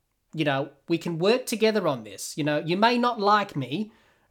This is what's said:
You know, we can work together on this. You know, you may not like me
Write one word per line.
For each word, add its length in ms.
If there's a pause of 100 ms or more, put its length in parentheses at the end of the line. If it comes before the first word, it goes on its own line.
(340)
You 120
know, 240 (200)
we 80
can 220
work 260
together 420
on 160
this. 320
You 80
know, 140
you 180
may 220
not 220
like 360
me 360 (400)